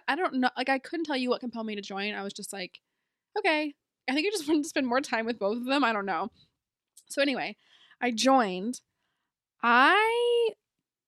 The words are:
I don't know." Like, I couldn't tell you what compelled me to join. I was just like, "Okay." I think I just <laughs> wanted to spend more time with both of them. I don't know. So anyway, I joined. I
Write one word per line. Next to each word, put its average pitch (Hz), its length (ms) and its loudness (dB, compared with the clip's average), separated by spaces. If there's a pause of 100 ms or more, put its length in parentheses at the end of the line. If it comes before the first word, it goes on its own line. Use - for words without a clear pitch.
I 262 80 0
don't 349 220 -2
know." 254 200 2
Like, 254 120 -2
I 269 100 0
couldn't 330 260 -6
tell 302 100 -4
you 254 140 -2
what 233 100 0
compelled 226 280 -8
me 214 80 -6
to 202 80 -8
join. 202 320 -6
I 196 80 -6
was 202 100 -8
just - 180 -14
like, 190 280 -10 (580)
"Okay." 311 380 0 (340)
I 254 60 -2
think 311 100 0
I 415 60 0
just 339 160 -4
<laughs> - 0 -
wanted 302 160 2
to 320 60 -8
spend 277 180 -2
more 247 140 0
time 226 260 -4
with 233 100 -4
both 208 200 -2
of 240 80 -8
them. 269 180 2
I 226 100 2
don't 196 140 -2
know. 185 240 -4 (800)
So - 120 -2
anyway, 214 360 -2 (440)
I 247 80 2
joined. 226 720 2 (800)
I 440 880 4 (580)